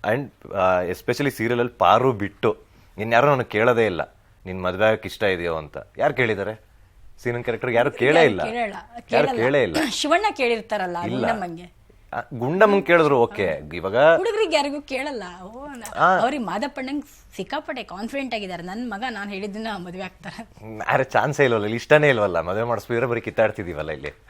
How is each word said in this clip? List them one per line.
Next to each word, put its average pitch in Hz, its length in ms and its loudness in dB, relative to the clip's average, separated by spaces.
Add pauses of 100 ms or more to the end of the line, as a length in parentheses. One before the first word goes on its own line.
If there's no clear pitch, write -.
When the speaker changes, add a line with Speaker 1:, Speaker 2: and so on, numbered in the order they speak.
(140)
Speaker 1:
and, 131 400 -8
ಆ, 92 300 2
especially 120 480 -2
ಸೀರಿಯಲಲ್ಲಿ 117 460 -2
ಪಾರು 117 340 6
ಬಿಟ್ಟು 101 460 -2 (400)
ಇನ್ಯಾರೂ 117 300 4
ನನಗೆ 131 160 2
ಕೇಳೋದೇ 113 420 2
ಇಲ್ಲ, 85 300 -4 (300)
"ನಿನ್ 92 180 -8
ಮದ್ವೆ 92 220 0
ಆಗಕ್ಕೆ 107 240 2
ಇಷ್ಟ - 140 -6
ಇದೆಯೋ?" 85 320 0
ಅಂತ. 73 220 -10 (200)
ಯಾರು 147 160 0
ಕೇಳಿದ್ದಾರೆ? 107 480 -2 (640)
ಸೀನನ್ 120 200 -4
ಕ್ಯಾರೆಕ್ಟರ್ 123 280 -4
ಯಾರು 120 200 2
ಕೇಳೇ 156 340 4
ಇಲ್ಲ. 95 180 2
Speaker 2:
ಕೇಳಲ್ಲ, - 300 -6
Speaker 1:
ಯಾರು - 340 -18
Speaker 2:
ಕೇಳಲ್ಲ. 262 280 2
Speaker 1:
ಕೇಳೇ 220 280 2
ಇಲ್ಲ. 85 140 -2 (140)
Speaker 2:
ಶಿವಣ್ಣ 339 400 0
ಕೇಳಿರ್ತಾರಲ್ಲ 214 760 -4
Speaker 1:
ಇಲ್ಲ. - 220 -2
Speaker 2:
ಗುಂಡಮ್ಮಂಗೆ. 175 500 -6 (360)
Speaker 1:
ಆ, 117 80 -6 (120)
ಗುಂಡಮ್ಮಂಗ್ 185 520 4
ಕೇಳಿದ್ರು 156 320 6
ಓಕೆ. 90 440 0 (120)
ಇವಾಗ 95 240 -2
Speaker 2:
ಹುಡುಗ್ರಿಗೆ 339 580 4
ಯಾರಿಗೂ 285 260 -2
ಕೇಳಲ್ಲ. 269 420 -8 (200)
ಓ, 247 240 -16
ನ-, 247 300 -14
Speaker 1:
ಆ. 175 220 4
Speaker 2:
ಅವ್ರಿಗೆ 254 240 0
ಮಾದಪ್ಪಣ್ಣಂಗ್ 269 600 -6 (300)
ಸಿಕ್ಕಾಪಟ್ಟೆ 269 480 -8
ಕಾನ್ಫಿಡೆಂಟ್ 233 500 -8
ಆಗಿದ್ದಾರೆ. 185 300 -8
"ನನ್ 220 260 -10
ಮಗ 202 200 -8
ನಾನ್ 202 200 -10
ಹೇಳಿದ್ದನ್ನ 202 460 -8
ಮದ್ವೆ 180 260 -12
ಆಗ್ತಾರೆ." - 420 -14
Speaker 1:
ಹ್ಮ್, 107 440 -16
ಅರೆ 135 160 2
ಚಾನ್ಸೇ 131 400 2
ಇಲ್ವಲ್ಲ, 113 220 4
ಇಲ್ಲಿ 110 120 -2
ಇಷ್ಟನೇ 151 320 4
ಇಲ್ವಲ್ಲ, 101 300 2
ಮದ್ವೆ 95 240 -2
ಮಾಡಿಸ್ಬಿಟ್ರೆ 120 440 -2
ಬರೀ 117 140 -2
ಕಿತ್ತಾಡ್ತಿದೀವಲ್ಲ 87 720 -2
ಇಲ್ಲಿ. 71 220 -8 (160)